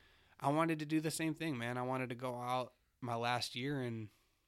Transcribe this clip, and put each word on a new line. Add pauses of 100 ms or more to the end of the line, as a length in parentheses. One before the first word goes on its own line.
(380)
I
wanted
to
do
the
same
thing,
man.
I
wanted
to
go
out (260)
my
last
year
and (400)